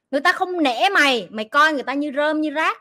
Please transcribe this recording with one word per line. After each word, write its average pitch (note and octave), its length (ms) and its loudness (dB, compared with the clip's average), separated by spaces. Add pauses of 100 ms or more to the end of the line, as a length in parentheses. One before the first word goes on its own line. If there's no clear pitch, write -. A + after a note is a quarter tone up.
(120)
Người C#4 100 0
ta F4 100 4
không F4+ 320 -2
nể C4+ 260 2
mày, C#4 400 2
mày G#3+ 160 -8
coi D4 280 4
người C4+ 100 -4
ta B3+ 100 -6
như D4 220 -4
rơm D4+ 260 0
như D4+ 80 -2
rác D#4+ 320 -2